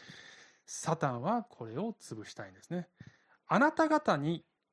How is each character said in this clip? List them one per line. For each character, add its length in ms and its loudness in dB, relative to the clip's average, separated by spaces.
サ 300 -4
タ 160 -2
ン 100 -6
は 220 -2
こ 220 -16
れ 120 -8
を 220 -6
潰 260 -12
し 80 -18
た 140 -14
い 40 -20
ん 20 -20
で 100 -20
す 80 -20
ね。 160 -6
あ 120 4
な 140 6
た 160 4
方 280 4
に 280 -2